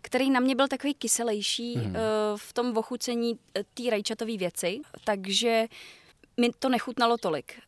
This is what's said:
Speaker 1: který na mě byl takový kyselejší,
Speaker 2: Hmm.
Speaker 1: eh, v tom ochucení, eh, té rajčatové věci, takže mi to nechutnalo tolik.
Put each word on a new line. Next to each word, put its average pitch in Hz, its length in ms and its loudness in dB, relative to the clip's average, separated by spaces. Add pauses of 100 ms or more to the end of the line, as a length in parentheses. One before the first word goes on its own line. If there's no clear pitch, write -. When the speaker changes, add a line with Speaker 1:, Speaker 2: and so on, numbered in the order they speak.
Speaker 1:
který 262 280 2
na 262 100 6
mě 262 140 4
byl 269 140 4
takový 277 260 -2
kyselejší, 233 800 -2
Speaker 2:
Hmm. 202 200 -2
Speaker 1:
eh, 214 40 0 (360)
v - 160 -14
tom 240 240 0
ochucení, 233 640 -2 (180)
eh, 202 80 -2 (100)
té 247 160 -8
rajčatové 220 460 -2
věci, 185 440 -2 (240)
takže 214 600 2 (760)
mi 240 180 6
to 269 100 0
nechutnalo 240 500 2
tolik. 160 340 -4 (160)